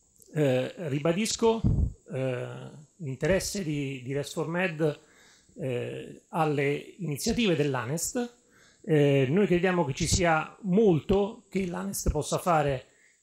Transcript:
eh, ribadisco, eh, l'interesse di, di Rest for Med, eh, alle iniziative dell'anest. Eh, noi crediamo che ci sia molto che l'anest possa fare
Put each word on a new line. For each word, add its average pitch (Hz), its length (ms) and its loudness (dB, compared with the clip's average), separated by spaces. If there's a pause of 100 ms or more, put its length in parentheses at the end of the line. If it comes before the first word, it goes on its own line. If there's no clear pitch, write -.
(340)
eh, 131 400 2 (140)
ribadisco, 202 760 0 (520)
eh, 127 560 -4 (280)
l'interesse 170 680 -2
di, 143 400 -4
di 131 100 -6
Rest 139 200 -4
for 151 140 -4
Med, 165 520 -2 (580)
eh, 131 720 -8
alle 147 680 -2
iniziative 185 560 0
dell'anest. 147 840 -4 (460)
Eh, 143 460 4
noi 185 180 4
crediamo 175 380 2
che 135 80 -4
ci 160 140 -2
sia 160 540 2
molto 196 880 2
che 190 180 -2
l'anest 185 420 -4
possa 180 280 -2
fare 143 480 2 (380)